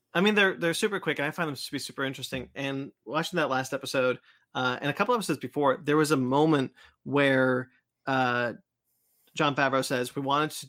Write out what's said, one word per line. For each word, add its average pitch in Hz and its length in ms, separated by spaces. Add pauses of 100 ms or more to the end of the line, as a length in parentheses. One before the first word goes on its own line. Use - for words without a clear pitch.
(140)
I 170 60
mean, 208 160
they're, 190 180
they're 165 200
super 208 260
quick, 147 180
and 143 80
I 151 60
find 170 160
them 135 80
to - 160
be 143 60
super 135 260
interesting. 131 500
And 139 380 (120)
watching 156 340
that 143 120
last 131 240
episode, 127 440 (360)
uh, 127 260
and 143 80
a 147 60
couple 220 200
episodes 180 260
before, 135 440
there 147 140
was 151 140
a 151 40
moment 135 560 (300)
where, 131 640 (380)
uh, 120 480 (800)
Jon 143 220
Favreau 135 280
says, 123 300
"We 143 80
wanted 147 300
to - 160